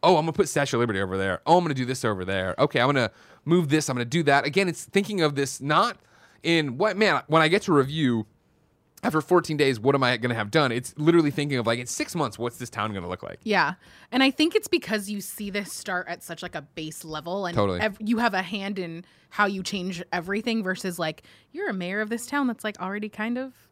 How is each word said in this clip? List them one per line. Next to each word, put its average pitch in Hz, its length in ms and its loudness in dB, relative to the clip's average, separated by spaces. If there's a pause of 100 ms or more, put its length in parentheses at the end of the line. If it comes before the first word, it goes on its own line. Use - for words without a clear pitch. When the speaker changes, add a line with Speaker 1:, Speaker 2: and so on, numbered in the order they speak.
Speaker 1:
"Oh, 180 140 8
I'm 156 100 4
gonna 160 60 -2
put - 160 0
Statue 139 280 0
of 117 40 2
Liberty 110 200 0
over 95 160 -2
there. 95 300 -2
Oh, 165 100 8
I'm 180 80 4
gonna 156 100 0
do 127 120 -2
this 127 180 -6
over 101 200 0
there. 92 340 -2
Okay, 143 220 2
I'm 123 80 4
gonna 131 220 2 (340)
move 165 240 2
this, 151 200 2
I'm 131 80 -2
gonna 120 80 -2
do 147 200 0
that." 151 220 4
Again, 185 220 0
it's - 160 -8
thinking 202 380 0
of 147 120 2
this 139 260 -4
not 160 360 0 (480)
in 156 340 2
what, 196 180 2
man, 185 300 4
when 160 160 6
I 156 60 6
get 185 140 2
to 196 100 0
review 135 540 2 (760)
after 156 180 0
fourteen 165 360 2
days, 135 220 4
what 131 160 4
am 135 80 2
I 123 140 4
gonna 120 180 0
have 107 160 -4
done? 139 220 4
It's 123 240 -6
literally 156 340 4
thinking 143 280 -2
of, 113 80 0
like, 117 120 2
in 123 80 -8
six - 300 -6
months, 139 220 -2
what's 120 200 -4
this 120 120 -10
town 107 220 -4
gonna 90 160 -6
look 90 140 -8
like? - 220 -12
Speaker 2:
Yeah. 180 300 2 (360)
And 254 120 2
I 269 80 4
think 320 260 0
it's 440 120 -2
because 214 400 -2
you 208 120 -8
see 202 300 -10
this 202 220 -6
start 180 360 -6
at 175 160 -10
such, 165 180 -12
like, 180 140 -12
a 151 60 -8
base 156 420 -12
level 165 420 -6
and 170 80 -4
Speaker 1:
Totally. 95 260 2
Speaker 2:
ev-, 214 200 -2
you 214 180 0
have 226 160 2
a 190 80 0
hand 196 380 -6
in 170 240 -10 (260)
how 208 160 2
you 196 160 -2
change 180 400 -6 (100)
everything 208 520 -2
versus, 185 340 -4
like, 160 240 -4 (300)
you're 381 160 -6
a 220 60 -4
mayor 185 260 -4
of 214 80 -4
this 233 180 -6
town 277 220 0
that's, 226 160 -6
like, 214 160 -6
already 202 280 -6
kind 226 300 -4
of 262 140 -8 (200)